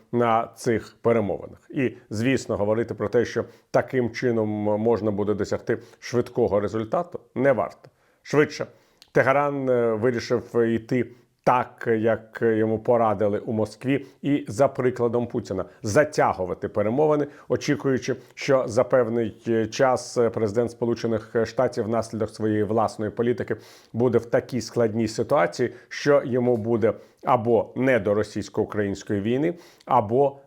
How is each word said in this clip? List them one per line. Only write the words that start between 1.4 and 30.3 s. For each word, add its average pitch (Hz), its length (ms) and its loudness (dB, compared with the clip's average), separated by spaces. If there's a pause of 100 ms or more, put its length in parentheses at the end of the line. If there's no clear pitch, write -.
І, 127 220 -2 (180)
звісно, 117 460 -2
говорити 110 380 -2
про 104 140 -4
те, 117 160 2
що 107 200 -4 (260)
таким 123 400 0
чином 113 380 -2 (320)
можна 110 300 2
буде 101 240 -2
досягти 104 440 -2 (200)
швидкого 117 600 0
результату, 110 600 -4 (140)
не 135 180 2
варто. - 380 -6 (320)
Швидше, - 440 0 (460)
Тегеран, 139 580 2
е, 120 220 2
вирішив 117 640 -2
йти 117 500 0 (400)
так, 127 420 0 (100)
як 110 440 -2
йому 110 360 2
порадили 107 600 2
у - 140 -6
Москві, 113 540 -2 (160)
і 139 260 0
за 131 200 2
прикладом 120 580 0
Путіна 107 380 -6 (180)
затягувати 107 840 0
перемовини, 143 580 0 (220)
очікуючи, 131 680 -2 (180)
що 131 340 2
за 120 160 2
певний, 117 640 0
е, 113 180 2
час, 127 520 0
е, 117 120 4
президент 110 400 0
Сполучених 113 640 -4 (100)
Штатів 123 380 -2
внаслідок 110 460 -2
своєї 107 320 0
власної 104 480 -2
політики 117 460 -2 (360)
буде 117 260 2
в - 80 0
такій 123 340 -2
складній 113 480 0
ситуації, 123 640 0 (160)
що 143 360 4
йому 123 320 2
буде 110 380 0 (300)
або 117 520 2
не 127 220 2
до 104 160 0
російсько-української 104 1080 -4
війни, 131 340 -2 (300)
або 127 520 2 (100)